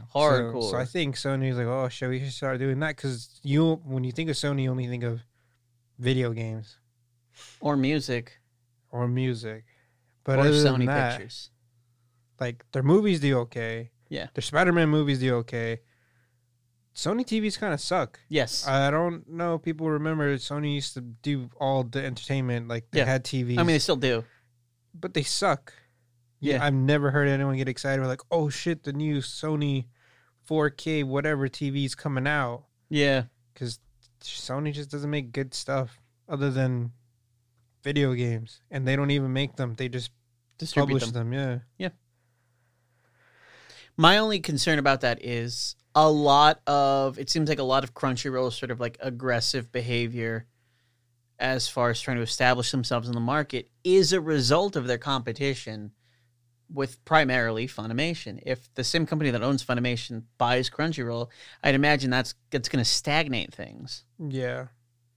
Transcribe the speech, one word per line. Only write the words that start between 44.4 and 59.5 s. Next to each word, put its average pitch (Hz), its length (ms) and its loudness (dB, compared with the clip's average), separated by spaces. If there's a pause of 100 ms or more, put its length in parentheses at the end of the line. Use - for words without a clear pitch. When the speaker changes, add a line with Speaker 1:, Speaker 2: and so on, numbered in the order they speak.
Speaker 2:
about 135 220 4
that 120 220 0
is 120 520 -6 (180)
a 156 160 8
lot 147 560 6
of, 139 540 2
it 135 100 -10
seems 156 180 0
like 147 120 0
a 139 40 0
lot 131 200 4
of 131 100 -12
Crunchyroll 127 580 -2
sort 123 200 -8
of, 120 80 -6
like, 120 200 -6
aggressive 123 720 -2
behavior 117 760 -4 (880)
as 131 300 -2
far 120 240 2
as 117 100 -2
trying 127 160 -2
to 117 60 -2
establish 123 480 2
themselves 120 360 -2
in 123 60 -4
the 117 80 -2
market 135 480 -2 (140)
is 180 280 6
a 185 80 2
result 156 560 2
of 127 120 -2
their 120 100 0
competition 123 920 -4 (800)
with 139 320 -6
primarily 127 640 2
Funimation. 117 760 -6
If - 300 -6
the 131 100 -4
same 165 220 0
company 151 240 0
that 117 140 0
owns 135 200 0